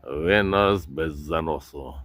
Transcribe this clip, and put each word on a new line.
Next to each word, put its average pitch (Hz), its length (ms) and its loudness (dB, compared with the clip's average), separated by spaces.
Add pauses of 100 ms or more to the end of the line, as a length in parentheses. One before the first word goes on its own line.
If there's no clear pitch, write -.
Винос 98 800 2
без 76 320 -6
заносу. 73 880 -6